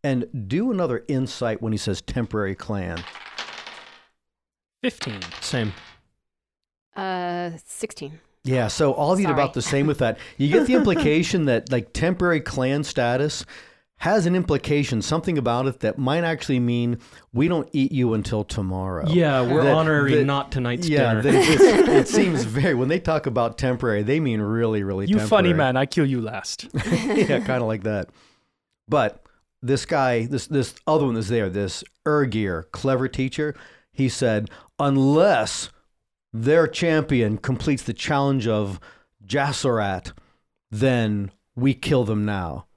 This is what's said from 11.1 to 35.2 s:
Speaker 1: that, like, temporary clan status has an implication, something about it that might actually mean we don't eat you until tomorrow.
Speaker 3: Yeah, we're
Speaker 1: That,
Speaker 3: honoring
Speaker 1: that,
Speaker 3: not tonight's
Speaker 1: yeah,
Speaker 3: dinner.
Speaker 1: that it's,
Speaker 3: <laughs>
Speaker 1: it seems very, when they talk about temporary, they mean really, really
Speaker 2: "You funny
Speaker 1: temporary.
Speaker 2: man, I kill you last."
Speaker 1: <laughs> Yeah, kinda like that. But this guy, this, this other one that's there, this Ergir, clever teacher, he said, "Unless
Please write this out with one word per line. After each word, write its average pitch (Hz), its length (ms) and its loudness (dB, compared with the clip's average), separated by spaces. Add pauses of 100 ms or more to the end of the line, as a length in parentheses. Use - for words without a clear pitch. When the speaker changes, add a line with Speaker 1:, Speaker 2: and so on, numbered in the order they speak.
Speaker 1:
that, 123 260 0
like, 120 200 -2
temporary 175 480 0
clan 139 440 -2
status 131 600 -2 (560)
has 190 260 2
an 175 100 2
implication, 147 680 0
something 165 340 -2
about 123 300 0
it 131 140 -4
that - 180 -2
might 143 240 0
actually 151 380 -2
mean 120 380 0 (340)
we 131 160 2
don't 170 240 -2
eat 135 180 0
you 123 240 0
until 107 300 -2
tomorrow. 95 640 -4
Speaker 3:
Yeah, 151 340 2
we're 135 220 2
Speaker 1:
That, 139 100 4
Speaker 3:
honoring 151 400 2
Speaker 1:
that, 147 120 4
Speaker 3:
not 139 260 -2
tonight's 131 360 -2
Speaker 1:
yeah, 139 260 4
Speaker 3:
dinner. 110 80 2
Speaker 1:
that - 120 4
it's, 330 280 6
Speaker 3:
<laughs> 359 260 8
Speaker 1:
it - 200 4
seems 165 360 2
very, 135 300 2
when 127 140 0
they 165 120 0
talk 160 260 -2
about 117 320 0
temporary, 117 460 0
they 139 160 0
mean 120 200 0
really, 110 440 0
really 98 220 -2
Speaker 2:
"You 208 120 2
funny 202 300 4
Speaker 1:
temporary. 175 60 2 (180)
Speaker 2:
man, 127 40 0
I 135 100 2
kill 151 200 0
you 131 140 0
last." 117 500 -10
Speaker 1:
<laughs> - 40 -16 (120)
Yeah, 226 540 0
kinda 123 240 -2
like 110 180 -4
that. 104 280 -4 (760)
But 117 380 0 (360)
this 127 260 0
guy, 127 400 0
this, 131 200 -4
this 139 280 -2 (120)
other 156 200 2
one 120 80 0
that's 110 140 -4
there, 107 220 0
this 95 320 -4 (240)
Ergir, 110 640 0
clever 131 380 -2
teacher, 139 480 -4 (360)
he 135 180 0
said, 107 400 -2 (280)
"Unless 139 920 2 (640)